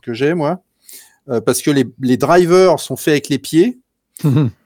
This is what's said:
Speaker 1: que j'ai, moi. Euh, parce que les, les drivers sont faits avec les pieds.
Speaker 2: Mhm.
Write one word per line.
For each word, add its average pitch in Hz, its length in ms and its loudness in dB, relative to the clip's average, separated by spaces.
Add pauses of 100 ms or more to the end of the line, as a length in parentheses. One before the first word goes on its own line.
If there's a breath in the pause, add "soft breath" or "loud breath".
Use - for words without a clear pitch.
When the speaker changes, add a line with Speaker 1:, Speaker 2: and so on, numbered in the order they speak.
Speaker 1:
que 120 120 -10
j'ai, 143 200 -2
moi. 170 260 -4 (680 loud breath)
Euh, 117 100 -2
parce 127 220 -2
que - 80 -2
les, 139 160 2 (140)
les 127 180 0
drivers 175 600 4
sont - 180 -10
faits - 160 -2
avec 147 180 -2
les 139 80 -2
pieds. 190 400 0 (440)
Speaker 2:
Mhm. 139 280 0 (160)